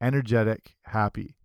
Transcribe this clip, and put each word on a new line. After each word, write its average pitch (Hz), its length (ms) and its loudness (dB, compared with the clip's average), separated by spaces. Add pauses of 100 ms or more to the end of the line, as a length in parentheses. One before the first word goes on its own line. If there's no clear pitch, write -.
energetic, 117 840 0
happy. 104 600 -4